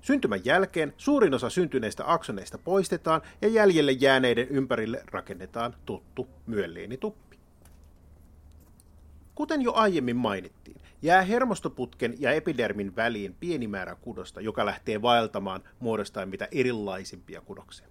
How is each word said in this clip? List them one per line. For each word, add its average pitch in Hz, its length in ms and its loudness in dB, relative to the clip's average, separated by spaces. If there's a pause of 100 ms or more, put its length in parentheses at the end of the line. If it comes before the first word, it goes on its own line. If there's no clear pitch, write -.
Syntymän 107 440 0
jälkeen 160 520 2
suurin 247 360 4
osa 123 160 0
syntyneistä 127 540 -2 (100)
aksoneista 110 440 -6
poistetaan 170 640 0 (200)
ja 208 60 2
jäljelle 190 440 6
jääneiden 127 560 4
ympärille 127 640 -2
rakennetaan 98 640 -8 (100)
tuttu - 420 -10 (180)
myeliinituppi. 101 960 -8 (2000)
Kuten 302 260 -2
jo 240 120 0
aiemmin 160 420 2
mainittiin, 101 680 -4 (200)
jää 175 200 6
hermostoputken 180 960 -2
ja 131 120 2
epidermin 113 640 -2
väliin 110 440 -2
pieni 156 280 -4
määrä 92 280 -8
kudosta, 92 460 -14
joka 107 240 0
lähtee 104 360 -2
vaeltamaan 104 640 2 (160)
muodostaen 107 500 -4
mitä 95 220 -8
erilaisimpia 98 920 -4
kudoksia. - 500 -20